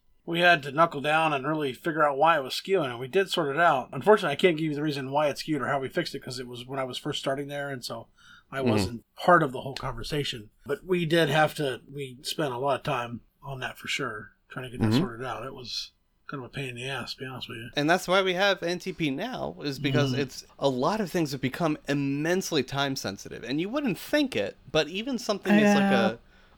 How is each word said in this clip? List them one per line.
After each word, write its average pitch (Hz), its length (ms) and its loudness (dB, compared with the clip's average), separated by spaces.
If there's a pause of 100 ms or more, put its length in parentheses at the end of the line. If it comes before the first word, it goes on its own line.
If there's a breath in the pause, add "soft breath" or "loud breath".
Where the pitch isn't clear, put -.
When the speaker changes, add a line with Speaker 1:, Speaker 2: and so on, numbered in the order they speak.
(260)
Speaker 1:
we 170 140 -2
had 170 240 6
to 139 80 -8
knuckle 156 300 2
down 156 320 4
and 135 140 -2
really 151 260 0
figure 156 340 0
out 139 100 2
why 160 200 6
it 139 60 0
was 139 100 -6
skewing, 180 360 0
and 120 100 -6
we 131 80 -6
did 185 220 2
sort 147 240 0
it 147 80 0
out. 151 300 4
Unfortunately, 180 420 6
I - 40 -2
can't 180 200 4
give 156 100 -2
you 151 80 -2
the 143 80 -2
reason 139 280 -2
why 147 160 4
it 139 100 0
skewed 151 240 -4
or 117 60 -2
how 120 120 0
we 131 100 -4
fixed - 260 -4
it, 190 80 -10
'cause 127 160 -10
it 123 80 -10
was 123 180 -14
when 135 140 -8
I 135 40 -2
was 127 140 -6
first 143 220 -6
starting 139 280 -4
there, 143 220 -6
and 131 140 -8
so 117 240 -10 (440 soft breath)
I 135 80 -4
Speaker 2:
Mm-hmm. 127 100 2
Speaker 1:
wasn't 107 360 0 (120)
part 175 260 6
of 135 80 -2
the 123 100 -6
whole 123 140 -8
conversation. 131 760 -6 (160)
But 143 200 -6
we 175 200 2
did 160 240 4
have 151 260 2
to, 131 260 -4 (100)
we 135 320 -12
spent 143 300 -4
a 120 40 -6
lot 131 220 0
of - 40 -14
time 120 380 -4 (220)
on 135 160 -10
that 123 180 -8
for - 100 -12
sure, 110 440 -6 (180)
trying 127 160 -10
to 123 60 -12
get 120 100 -10
that 110 100 4
Speaker 2:
Mm-hmm. 120 80 4
Speaker 1:
sorted 117 260 -4
out. 117 200 -8
It 135 100 -12
was - 360 -10 (360)
kind 139 160 -10
of 117 60 -14
a - 40 -20
pain 131 160 -8
in 123 60 -10
the 120 120 -8
ass, 131 260 -8
to - 80 -14
be 135 40 -8
honest 127 240 -12
with 120 80 -12
you. 117 180 -12
Speaker 2:
And 147 140 2
that's 180 180 2
why 185 140 4
we 190 140 0
have 190 280 2
N 175 160 -2
T 185 140 -8
P 156 160 -2
now, 147 540 -6
is 143 160 -4
because 139 340 2
Speaker 1:
Mm-hmm. 127 80 0
Speaker 2:
it's, - 240 -6 (140)
a 139 100 4
lot 147 320 2
of 180 100 -4
things 160 220 0
have 135 80 -8
become 151 360 0 (120)
immensely 143 760 0
time 139 320 -2
sensitive, - 480 -8
and 135 160 -2
you 180 80 -2
wouldn't 254 300 -2
think - 380 0
it, 101 200 -2 (160)
but 156 160 2
even 220 300 -4
something 202 400 -2
that's 208 220 8
like 196 120 4
Speaker 3:
Yeah. 120 200 4
Speaker 2:
a, - 60 -10 (400 soft breath)